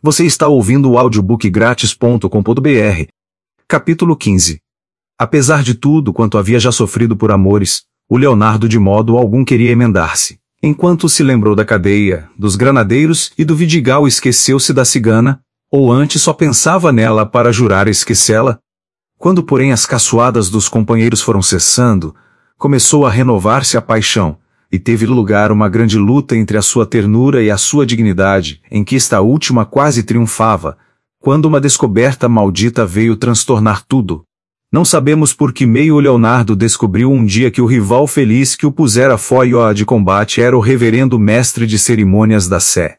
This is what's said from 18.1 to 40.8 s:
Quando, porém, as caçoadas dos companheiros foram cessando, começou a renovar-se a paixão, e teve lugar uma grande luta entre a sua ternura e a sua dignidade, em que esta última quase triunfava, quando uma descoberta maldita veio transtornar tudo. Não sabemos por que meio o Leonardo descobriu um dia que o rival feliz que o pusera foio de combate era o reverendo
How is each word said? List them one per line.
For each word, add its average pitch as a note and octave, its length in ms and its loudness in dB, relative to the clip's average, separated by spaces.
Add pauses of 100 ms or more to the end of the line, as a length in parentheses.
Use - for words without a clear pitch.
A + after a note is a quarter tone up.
Quando, F3 280 0
porém, C#3 260 0
as B2 160 0
caçoadas A#2 640 0
dos G#2 180 -4
companheiros A2+ 540 0
foram G2 200 0
cessando, F#2+ 680 -2 (460)
começou C#3+ 480 0
a A2+ 40 0
renovar-se A2 680 0
a A2+ 40 0
paixão, G#2+ 560 -2 (380)
e F#2+ 40 -2
teve A2+ 260 -2
lugar G#2+ 480 0
uma G#2+ 160 2
grande A2 300 0
luta B2+ 360 0
entre G#2+ 220 -2
a G#2 60 0
sua A2+ 240 0
ternura A#2 560 0
e G#2+ 80 2
a G2 80 -2
sua C#3+ 260 -2
dignidade, G2 880 -2
em G#2+ 120 -2
que B2+ 140 -4
esta A2 240 0
última A#2+ 460 0
quase C#3 360 -2
triunfava, A2 760 -2 (420)
quando D3 240 0
uma D3+ 160 2
descoberta C3 680 0
maldita A2 600 0
veio G#2+ 280 0
transtornar A2 720 -2
tudo. F#2 380 -4 (480)
Não E3 100 2
sabemos D3+ 520 0
por C3+ 180 0
que C3 140 -2
meio D3 300 2
o C#3+ 40 4
Leonardo A#2 560 2
descobriu A2+ 560 0
um B2+ 100 2
dia A2 280 0
que - 100 -4
o A#2+ 60 2
rival A#2+ 400 2
feliz C3 500 0
que - 80 -4
o C#3+ 80 0
pusera B2 460 0
foio A#2+ 560 0
de G#2 100 -2
combate G#2 560 0
era B2+ 160 2
o A#2 40 2
reverendo A#2+ 580 0